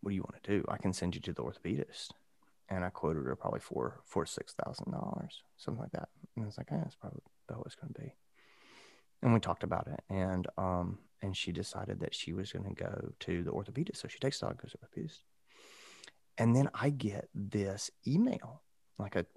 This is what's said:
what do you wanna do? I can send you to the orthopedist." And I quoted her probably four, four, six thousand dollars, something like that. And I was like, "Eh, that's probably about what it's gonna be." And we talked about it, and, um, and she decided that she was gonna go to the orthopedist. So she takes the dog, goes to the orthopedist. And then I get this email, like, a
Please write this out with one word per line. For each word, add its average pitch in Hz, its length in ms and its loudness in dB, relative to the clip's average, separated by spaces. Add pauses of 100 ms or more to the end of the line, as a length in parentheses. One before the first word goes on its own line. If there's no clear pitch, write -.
what 101 100 -2
do 98 40 2
you 92 80 0
wanna - 220 -6
do? 101 240 4
I - 100 2
can 92 140 2
send 87 240 2
you - 60 -6
to 87 100 -4
the - 100 -4
orthopedist." - 680 -2 (580)
And 92 160 0
I 90 60 0
quoted 78 340 2
her 64 100 0
probably - 260 -2
four, - 440 -2
four, - 220 0
six - 280 -8
thousand - 380 -4
dollars, - 500 -4 (140)
something - 260 -4
like - 100 -8
that. - 180 -4 (260)
And 113 80 0
I - 20 -4
was 107 100 -6
like, 127 140 -6
"Eh, 147 60 0
that's 156 180 -2
probably - 260 -10 (280)
about 117 100 -4
what - 80 -6
it's - 80 -12
gonna - 240 -10
be." - 160 -10 (1080)
And 120 120 10
we 107 60 8
talked - 240 0
about 87 240 2
it, - 200 -4
and, 92 380 2 (100)
um, 92 440 2 (200)
and 95 160 -2
she - 140 -2
decided 92 500 -4
that - 140 -4
she - 180 -4
was 95 200 -4
gonna 95 220 -4
go 95 440 -4
to 87 240 0
the 85 80 0
orthopedist. - 460 -2
So - 100 -8
she - 140 -8
takes 135 180 2
the - 80 0
dog, - 160 -4
goes - 80 -10
to - 80 -14
the - 80 -18
orthopedist. - 320 -6 (1200)
And 117 160 8
then 131 200 8
I 139 160 4
get 107 440 0
this 101 560 0 (160)
email, - 560 2 (360)
like, 101 180 0
a 87 100 2 (100)